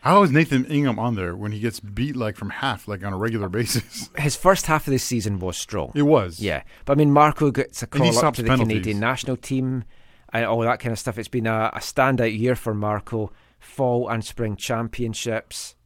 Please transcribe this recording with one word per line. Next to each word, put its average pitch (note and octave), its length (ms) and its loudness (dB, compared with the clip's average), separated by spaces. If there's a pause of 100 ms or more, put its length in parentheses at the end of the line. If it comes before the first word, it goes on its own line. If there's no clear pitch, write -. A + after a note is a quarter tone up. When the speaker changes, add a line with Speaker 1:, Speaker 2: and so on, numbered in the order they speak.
Speaker 1:
How F#3+ 220 6
is E3+ 80 6
Nathan C#3 340 4
Ingham C#3+ 340 0
on A#2 160 -2
there F2+ 220 -4
when G#2 160 -6
he G#2 80 -8
gets A2+ 180 -4
beat, A2+ 380 -6
like, A2 200 -4
from G2+ 120 -8
half, B2 400 -6
like, G2+ 160 -8
on G2+ 80 -6
a F#2 60 -4
regular G#2+ 300 -2
<laughs> - 20 -6
basis? - 680 -4
Speaker 2:
His D3 180 -2
first F#3 300 4
half D#3 220 0
of C#3 60 0
the B2+ 60 2
season G#2 420 -2
was F2+ 180 -4
strong. E2 360 -6
Speaker 1:
It D3 80 2
was. A2+ 380 4
Speaker 2:
Yeah, F2 220 -4 (240)
but C#3 80 2
I - 20 4
mean, D3 160 6
Marco D3 380 6
gets - 320 -4
a A#2 100 -8
Speaker 1:
And - 20 -14
he D3 40 0
Speaker 2:
call D3 120 6
up A2+ 40 2
Speaker 1:
stops C#3+ 220 4
Speaker 2:
to A#2+ 80 -4
the A2+ 40 0
Speaker 1:
penalties. B2+ 180 4 (100)
Speaker 2:
Canadian G2+ 240 0
national B2+ 360 -2
team C3 480 -4 (480)
and A#2 140 0
all A2+ 140 0
that A#2 200 0
kind A#2 120 -4
of A2 60 -6
stuff. A2 200 -6
It's A2+ 100 -8
been A#2 180 -2
a, A2 280 0
a - 60 -8
standout B2 580 0
year B2 180 2
for A2+ 180 -4
Marco. G#2 560 -4 (300)
Fall B2 480 -2
and A2+ 160 -4
spring A2 320 -4
championships. A2+ 1160 -6 (120)